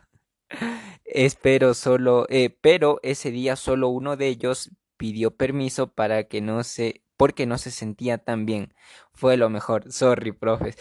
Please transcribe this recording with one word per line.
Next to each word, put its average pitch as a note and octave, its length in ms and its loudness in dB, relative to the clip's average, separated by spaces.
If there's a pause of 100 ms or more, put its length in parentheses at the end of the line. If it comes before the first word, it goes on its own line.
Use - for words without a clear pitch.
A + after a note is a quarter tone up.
(500)
<laughs> A3+ 540 -12
Espero C3 720 2
solo, B2+ 560 2
eh, B2+ 320 0
pero D#3 420 4
ese C3 280 -6
día B2+ 240 -2
solo C3 340 -2
uno C3+ 260 -4
de C3+ 120 -2
ellos B2+ 440 -4 (260)
pidió A2 380 -2
permiso C3 580 -2
para A2 320 0
que - 160 -8
no A2 220 -4
se, - 400 -6 (140)
porque C#3 280 2
no A#2+ 120 -4
se B2+ 140 -10
sentía A2+ 480 -6
tan A2+ 260 -4
bien. G#2+ 280 -6 (400)
Fue C3 220 2
lo A#2 140 4
mejor. A2 420 -4
Sorry, A#2 400 2
profes. A2 500 -2